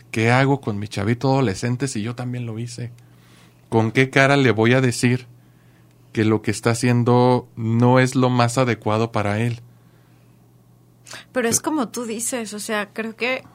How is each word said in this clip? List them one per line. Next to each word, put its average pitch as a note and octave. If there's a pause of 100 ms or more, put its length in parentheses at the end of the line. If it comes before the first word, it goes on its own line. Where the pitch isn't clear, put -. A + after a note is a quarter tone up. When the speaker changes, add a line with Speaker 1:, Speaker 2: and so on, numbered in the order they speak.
(120)
Speaker 1:
"¿Qué A2+
hago C3+
con G#2
mi G#2
chavito A#2+
adolescente B2
si A2
yo A#2
también B2
lo A2
hice? A#2+ (800)
¿Con A2
qué C3
cara C#3
le C3
voy A2+
a C3
decir B2 (840)
que A2
lo G#2+
que A2
está -
haciendo B2
no A#2
es B2+
lo B2+
más A#2+
adecuado A2+
para G#2
él?". A#2 (1700)
Speaker 2:
Pero A#3+
es A3+
Speaker 1:
Sí. -
Speaker 2:
como D4
tú A#3+
dices, A3+
o G#3
sea, G#3
creo A3
que B3+ (120)